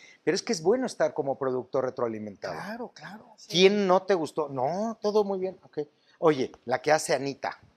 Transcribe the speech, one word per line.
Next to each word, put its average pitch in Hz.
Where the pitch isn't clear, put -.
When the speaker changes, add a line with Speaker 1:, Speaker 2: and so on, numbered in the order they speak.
Speaker 1:
Pero 151
es 190
que 233
es 165
bueno 240
estar 160
como 139
productor 127
retroalimentado. 107
Speaker 2:
Claro, 208
claro. 175
Speaker 1:
"¿Quién 190
no 185
te 196
gustó?". 156
"No, 165
todo 208
muy 196
bien". 185
"Ok". -
Oye, 143
la 123
que 147
hace 156
Anita. 135